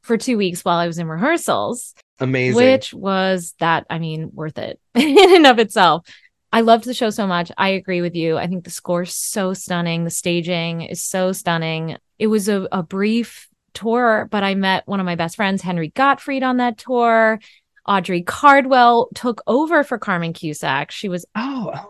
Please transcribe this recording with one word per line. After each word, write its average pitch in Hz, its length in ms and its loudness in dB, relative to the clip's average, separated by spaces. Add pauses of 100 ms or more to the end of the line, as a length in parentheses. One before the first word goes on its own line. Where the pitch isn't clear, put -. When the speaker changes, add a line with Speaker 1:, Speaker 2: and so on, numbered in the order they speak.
Speaker 1:
for 226 140 0
two 240 200 -2
weeks 180 280 -2
while 170 140 2
I 170 100 0
was 165 100 -6
in 170 80 -4
rehearsals. 185 880 -2 (240)
Speaker 2:
Amazing. 131 380 0
Speaker 1:
Which 262 360 4
was 190 680 -2
that, 160 280 0
I 165 120 -6
mean, 160 320 -8
worth 156 260 -10
it - 280 -12
<laughs> - 100 -14
in 330 400 8
and 311 100 8
of 233 140 6
itself. 175 440 2 (480)
I 226 100 4
loved 226 220 4
the 247 100 -6
show 220 160 -2
so 208 180 -4
much. 175 280 -4
I 190 140 0
agree 185 300 -4
with 175 160 -4
you. 160 220 -2
I 175 100 -4
think 175 160 -6
the 175 60 -20
score's 175 440 -6
so 190 400 -4
stunning. 170 480 -4
The 165 80 -4
staging 170 720 -4
is - 200 -10
so 185 300 -2
stunning. 160 640 -4 (220)
It 220 100 0
was 214 200 0
a, 196 240 -2
a 185 100 -2
brief 214 640 -4 (260)
tour, 220 560 0
but 208 120 -2
I 196 120 0
met 190 340 0
one 196 120 -2
of 185 40 -2
my 175 120 -2
best 170 200 -4
friends, 196 240 0
Henry 175 280 -4
Gottfried, 269 540 -2
on 254 160 0
that 240 200 -2
tour. 226 600 2 (480)
Audrey 185 360 0
Cardwell 254 920 6
took 240 320 -6
over 294 380 2
for 226 140 -6
Carmen 170 340 -4
Cusack. 151 580 -4
She 202 200 -8
was 175 240 -6
Speaker 2:
Oh, 247 400 -6
oh. - 160 -12